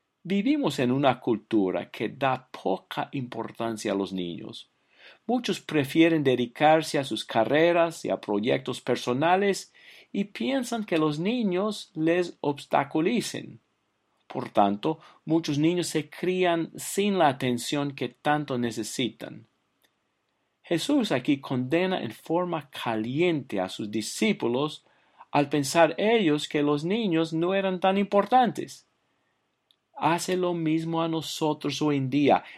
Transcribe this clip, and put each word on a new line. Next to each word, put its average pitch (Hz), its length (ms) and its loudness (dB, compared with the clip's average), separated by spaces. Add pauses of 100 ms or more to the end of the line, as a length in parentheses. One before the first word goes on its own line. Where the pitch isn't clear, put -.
(240)
Vivimos 202 560 0
en 123 120 2
una 131 300 2
cultura 101 680 0
que 107 200 -6
da 131 420 -2
poca - 600 -6
importancia 117 800 -6
a - 20 0
los 95 160 -2
niños. 87 580 -8 (560)
Muchos 240 360 -2
prefieren 160 600 2
dedicarse 147 800 2
a 135 60 -2
sus 110 180 -6
carreras 160 800 2
y - 60 -4
a 95 100 -2
proyectos 127 600 -2
personales 165 920 0 (400)
y 202 140 -2
piensan 247 580 -4
que 175 140 0
los 156 200 2
niños 208 760 -2
les 170 480 0
obstaculicen. 143 1200 -2 (680)
Por 123 220 -8
tanto, 104 500 2 (240)
muchos 156 360 0
niños 170 280 2
se 151 220 -4
crían 180 640 0
sin 202 420 -2
la 156 120 6
atención 135 640 -2
que 123 140 -6
tanto 147 480 -2
necesitan. 113 880 -6 (1120)
Jesús 208 520 0
aquí 139 260 0
condena 151 640 -2
en 113 80 -8
forma 170 580 -4
caliente 123 920 -2
a 92 80 -2
sus 110 200 -8
discípulos 127 960 -2 (480)
al 143 160 4
pensar 151 500 4
ellos 190 520 2
que 151 120 0
los 147 220 2
niños 170 480 0
no 170 220 0
eran 190 260 0
tan 190 180 4
importantes. 202 880 2 (1160)
Hace 170 380 0
lo 180 160 0
mismo 165 480 0
a 165 60 0
nosotros 151 720 -4
hoy 147 160 2
en 131 140 -2
día. 135 320 4 (140)